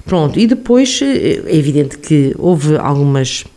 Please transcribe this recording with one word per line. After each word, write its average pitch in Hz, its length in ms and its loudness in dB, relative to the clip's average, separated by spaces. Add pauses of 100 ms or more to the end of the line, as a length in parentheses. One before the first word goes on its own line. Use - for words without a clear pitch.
Pronto, 156 340 0
e 226 80 4
depois, 247 560 2
eh, - 440 -2
é - 100 0
evidente 143 400 0
que 139 400 0
houve 151 400 0
algumas, 139 680 -2 (120)